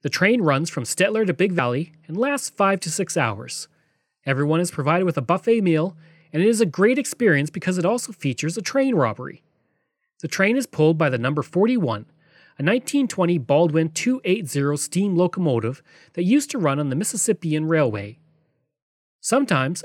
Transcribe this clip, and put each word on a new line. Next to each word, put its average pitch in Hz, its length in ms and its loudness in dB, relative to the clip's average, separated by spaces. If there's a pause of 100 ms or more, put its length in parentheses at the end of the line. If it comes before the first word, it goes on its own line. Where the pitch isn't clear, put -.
The 151 60 -4
train 214 340 2
runs 151 280 2
from 123 140 -6
Stettler 214 420 0
to 175 80 0
Big 190 160 0
Valley 143 420 -2 (140)
and 160 100 -8
lasts 269 340 -2
five 196 300 0
to 165 100 -6
six - 260 -4
hours. 110 500 -4 (580)
Everyone 147 360 0
is 175 100 -2
provided 160 340 0
with 165 140 0
a 135 40 -4
buffet 190 380 0
meal, 170 360 0 (360)
and 151 80 0
it 202 80 4
is 226 120 2
a 220 60 4
great 208 320 2
experience 151 520 2
because 185 280 -4
it 170 60 -2
also 233 280 -2
features 147 440 -4
a 214 60 -8
train 269 320 0
robbery. 123 480 -2 (800)
The 156 80 -8
train 208 280 0
is 262 100 -2
pulled 156 320 2
by 151 120 2
the 127 80 -2
number 139 240 -2
forty-one, 175 640 0 (520)
a 139 40 -6
nineteen 247 460 0
twenty 175 300 0
Baldwin 160 520 2
two 254 340 -2
eight 190 240 -2
zero 143 280 -2
steam 185 400 -2
locomotive 147 680 0 (300)
that 180 120 -4
used 269 280 2
to 277 60 -4
run 143 200 2
on 147 120 -2
the 127 60 -2
Mississippian 160 720 -2
Railway. 113 520 0 (1000)
Sometimes 175 640 0